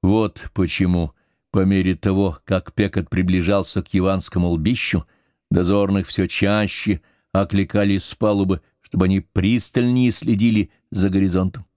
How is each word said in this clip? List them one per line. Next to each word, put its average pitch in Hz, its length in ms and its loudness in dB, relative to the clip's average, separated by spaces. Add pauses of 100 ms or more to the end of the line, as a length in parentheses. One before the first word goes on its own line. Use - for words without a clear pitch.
Вот 104 520 0
почему, 87 580 0 (400)
по 95 120 2
мере 95 300 2
того, 95 500 0
как - 280 -4
Пекот 95 380 -2
приближался 90 720 0
к - 120 -12
яванскому 92 540 0
лбищу, 85 580 -2 (440)
дозорных 98 580 2
все 95 180 -2
чаще 101 760 -2 (300)
окликали 98 680 0
с - 160 -8
палубы, 98 480 0 (180)
чтобы - 240 0
они 95 160 2
пристальнее 123 920 0
следили 110 600 0 (200)
за 95 200 0
горизонтом. 92 560 0 (100)